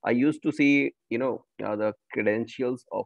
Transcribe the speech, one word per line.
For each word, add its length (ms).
I 60
used 320
to 80
see, 420
you 80
know, 280
uh, 120
the 180
credentials 800
of 140